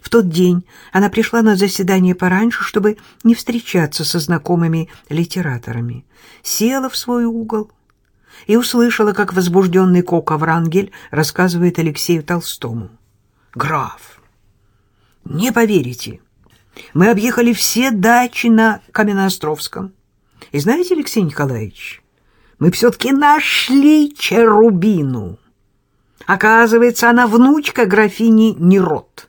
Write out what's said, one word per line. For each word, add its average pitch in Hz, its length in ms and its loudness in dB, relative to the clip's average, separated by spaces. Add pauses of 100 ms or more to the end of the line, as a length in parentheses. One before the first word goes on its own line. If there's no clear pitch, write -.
В - 60 -18
тот 220 200 2
день 180 380 0 (260)
она 196 160 0
пришла 220 320 -2
на 220 140 4
заседание 185 600 0
пораньше, 190 480 -2
чтобы 214 320 -2 (260)
не 226 140 4
встречаться 175 680 -4
со 170 140 -4
знакомыми 165 720 -2 (200)
литераторами. 123 960 -6 (380)
Села 262 460 -2
в - 80 -10
свой 240 300 -4
угол 226 440 -6 (800)
и 214 80 2
услышала, 233 560 0
как 196 220 -4
возбуждённый 180 680 2
Кока 165 340 -2
Врангель 165 540 -2 (220)
рассказывает 175 680 0
Алексею 165 460 -2
Толстому. 131 680 -8 (640)
«Граф, 135 680 -8 (1040)
не 214 280 -4
поверите, 185 680 -2 (720)
мы 180 160 2
объехали 233 440 0
все 247 400 -2
дачи 240 560 0
на 220 320 2 (100)
Каменноостровском. 190 1000 -4 (580)
И 143 80 -4
знаете, 311 360 0
Алексей 254 280 -4
Николаевич, 131 800 -8 (560)
мы 165 140 2
всё-таки - 400 0
нашли 294 1000 2
Черубину». 185 1300 2 (880)
Оказывается, 226 800 4
она 240 180 4
внучка 254 600 2
графини 220 720 2
Нерот. 175 720 0